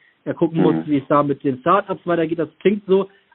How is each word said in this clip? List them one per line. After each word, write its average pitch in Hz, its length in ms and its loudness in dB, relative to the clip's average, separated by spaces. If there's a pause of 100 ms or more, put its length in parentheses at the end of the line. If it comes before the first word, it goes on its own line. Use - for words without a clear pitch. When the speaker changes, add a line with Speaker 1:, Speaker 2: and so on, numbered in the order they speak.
(260)
Speaker 1:
er 190 80 -4
gucken 165 280 0
muss, 160 140 4
Speaker 2:
Mhm. 165 120 -2
Speaker 1:
wie 147 100 0
es 135 100 -6
da 147 160 4
mit 143 200 -4
den 131 160 -2
Start-ups 190 480 -2
weitergeht. 170 320 -2
Das 151 100 -4 (100)
klingt 202 280 -2
so, 190 220 2 (260)